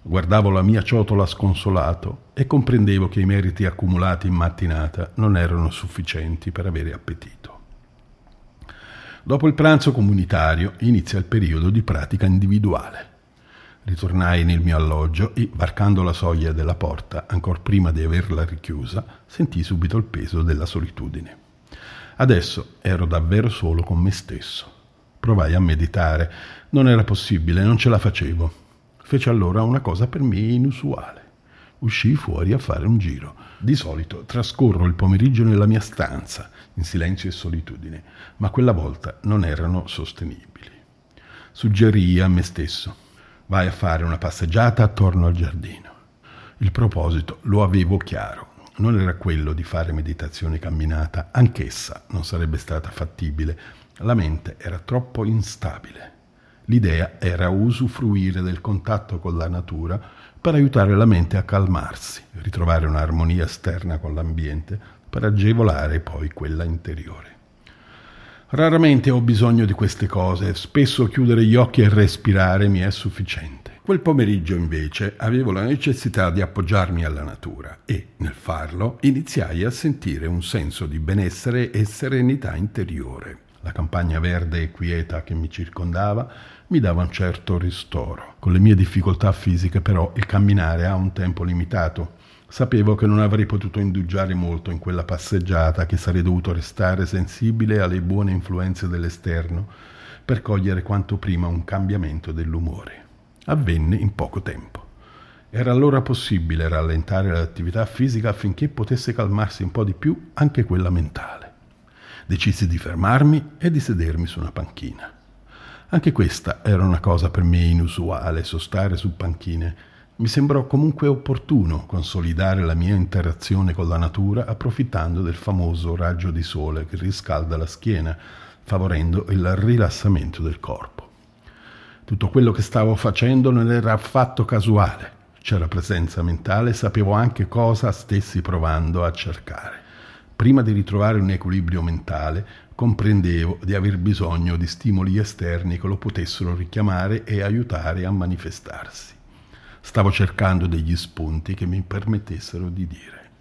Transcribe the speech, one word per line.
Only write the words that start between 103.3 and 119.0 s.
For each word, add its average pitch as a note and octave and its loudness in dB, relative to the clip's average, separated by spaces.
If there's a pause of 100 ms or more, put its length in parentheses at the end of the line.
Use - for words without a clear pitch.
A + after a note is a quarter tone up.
Avvenne F2 0
in G#2+ 0
poco - -6
tempo. - -12 (680)
Era A#2+ -2
allora C3+ 4
possibile E2 0
rallentare D#2+ 0
l'attività E2+ -2
fisica A#2 -2
affinché G#2 -2
potesse A#2+ -2
calmarsi G#2 -2
un F2+ -4
po' A2 0
di G2 -2
più - -4
anche D3 2
quella F2+ 0
mentale. - -4 (760)
Decisi - 0
di E2 0
fermarmi C3 2
e E3+ 0
di D#3 0
sedermi E2 -2
su E2 -8
una D#2+ -6
panchina. - -12 (760)
Anche E3+ 2
questa - -2
era F#2+ 4
una F2 4
cosa E2+ 2
per F2+ 0
me F2 6
inusuale, E2+ 0
sostare F#2 -4
su E2+ -4